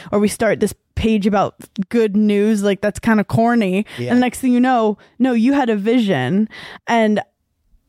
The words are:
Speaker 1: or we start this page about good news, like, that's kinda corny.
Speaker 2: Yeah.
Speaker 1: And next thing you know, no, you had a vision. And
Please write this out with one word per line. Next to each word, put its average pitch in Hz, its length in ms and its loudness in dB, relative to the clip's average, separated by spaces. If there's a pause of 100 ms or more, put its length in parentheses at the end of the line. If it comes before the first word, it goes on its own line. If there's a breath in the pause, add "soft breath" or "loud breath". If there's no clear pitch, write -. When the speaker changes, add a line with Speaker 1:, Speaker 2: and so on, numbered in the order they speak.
(120)
Speaker 1:
or 202 60 0
we 208 100 2
start 202 320 -2
this 208 140 -2 (200)
page 214 320 0
about 196 280 0 (340)
good 220 280 0
news, 208 460 2
like, 202 200 0
that's 208 160 -4
kinda 214 260 0
corny. 220 640 0 (120 loud breath)
Speaker 2:
Yeah. 170 120 -6
Speaker 1:
And 247 100 2
next 247 200 -2
thing 254 120 0
you 240 80 4
know, 233 380 2 (200 soft breath)
no, 254 140 2
you 240 220 2
had 262 160 0
a 220 60 0
vision. 196 720 0 (380 loud breath)
And 220 340 2 (680)